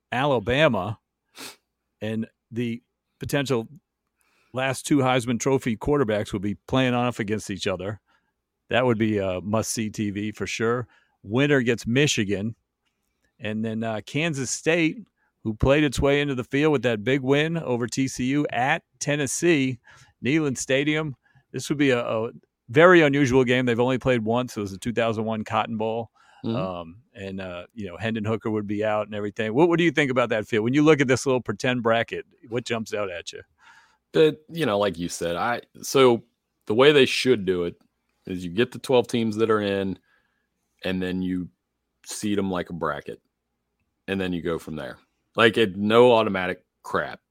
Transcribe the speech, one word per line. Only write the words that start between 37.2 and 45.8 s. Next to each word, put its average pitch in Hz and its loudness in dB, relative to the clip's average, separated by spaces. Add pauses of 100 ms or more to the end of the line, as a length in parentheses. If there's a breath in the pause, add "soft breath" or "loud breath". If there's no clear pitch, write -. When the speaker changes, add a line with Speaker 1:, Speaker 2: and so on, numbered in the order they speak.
Speaker 2:
do 90 0
it 87 -6 (480)
is 90 -8
you 87 -8
get 117 0
the 123 -14
twelve 123 -4
teams 113 -4
that 110 0
are 107 0
in, 98 -4 (840)
and 92 -4
then 92 -4
you 92 -4 (560)
seed 104 -4
'em 98 -2
like 87 -4
a - -12
bracket, 76 -6 (880)
and 98 -2
then 92 -2
you 85 -4
go 82 -4
from 80 -12
there. 65 -12 (380)
Like, 113 4
it, 101 2
no 113 6